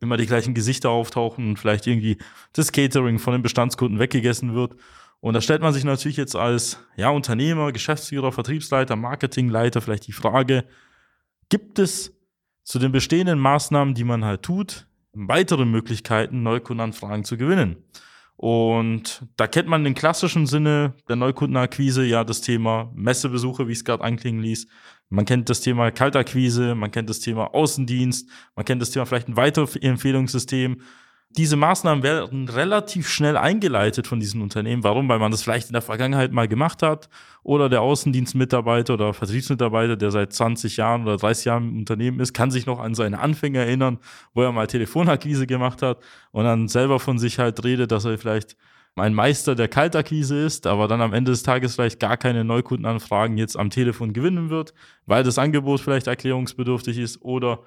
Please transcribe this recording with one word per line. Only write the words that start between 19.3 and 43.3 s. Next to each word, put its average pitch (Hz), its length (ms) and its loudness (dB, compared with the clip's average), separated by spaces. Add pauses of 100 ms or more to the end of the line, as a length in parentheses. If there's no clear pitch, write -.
da 110 120 2
kennt - 180 2
man 160 160 2
den 139 140 0
klassischen 160 500 2
Sinne 147 480 2 (140)
der 117 80 -2
Neukundenakquise, 131 880 0
ja, 117 180 2
das 113 200 -4
Thema 113 520 -2
Messebesuche, 123 720 -2
wie 117 60 -4
ich 117 60 -4
es 117 60 -10
gerade 120 200 -2
anklingen 117 360 -2
ließ. 113 280 -4 (400)
Man 101 160 2
kennt 120 260 2
das 123 120 -2
Thema 120 280 2
Kaltakquise, 123 880 0
man 107 160 -6
kennt 113 180 -6
das 107 80 -8
Thema 110 340 -6
Außendienst, 127 760 0 (260)
man 107 100 -6
kennt 127 160 0
das 117 100 -2
Thema 131 140 -2
vielleicht 120 240 -2
ein 117 80 -6
Weiterempfehlungssystem. 131 1400 0 (560)
Diese 156 180 2
Maßnahmen 156 480 2
werden 131 460 -2
relativ 180 600 -2
schnell 147 280 2
eingeleitet 131 720 2
von 120 100 -2
diesen 107 240 -4
Unternehmen. 110 400 -2
Warum? 117 260 2
Weil 117 120 2
man 107 100 2
das 110 140 -2
vielleicht 117 240 -2
in 120 60 -6
der 117 60 -2
Vergangenheit 131 520 0
mal 117 160 2
gemacht 135 340 0
hat 156 260 0 (360)
oder 143 240 4
der 123 140 4
Außendienstmitarbeiter 127 1120 2
oder 104 200 0
Vertriebsmitarbeiter, 113 800 0
der 104 160 0
seit 101 220 0
zwanzig 117 460 -2
Jahren 117 240 0
oder 104 160 0
dreißig 107 260 0
Jahren 120 240 0
im 110 100 -4
Unternehmen 117 400 -2
ist, 127 140 -2
kann 123 180 0
sich 127 160 -2
noch 123 140 -4
an 113 160 -4
seine 104 240 -2
Anfänge 147 400 -2